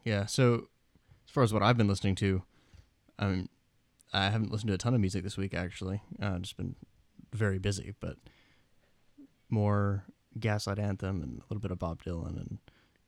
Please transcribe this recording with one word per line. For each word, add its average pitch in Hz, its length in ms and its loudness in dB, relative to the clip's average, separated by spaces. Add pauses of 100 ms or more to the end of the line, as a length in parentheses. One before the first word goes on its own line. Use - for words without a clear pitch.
Yeah. 104 220 2
So, 120 420 4 (560)
as - 60 -20
far 139 120 2
as 110 120 4
what 101 80 2
I've 117 160 6
been 107 100 6
listening 98 280 2
to, 95 260 2 (760)
um, 92 300 0 (640)
I 98 160 2
haven't 107 240 0
listened 107 160 -4
to 101 60 2
a 92 40 0
ton 120 160 2
of 120 60 4
music 92 240 0
this 95 140 -8
week, 95 160 -4
actually. 92 480 -4 (180)
Uh, 98 180 -2
just 92 200 -10
been 92 180 -6 (560)
very 104 260 0
busy, 98 400 -4
but - 200 -10 (1300)
more 101 560 2 (340)
Gaslight 104 400 0
Anthem 95 440 -2
and 64 180 -8
a - 80 -14
little 107 120 -6
bit 104 100 -4
of 87 80 -6
Bob 82 240 -6
Dylan 85 340 -6
and 95 220 -8 (500)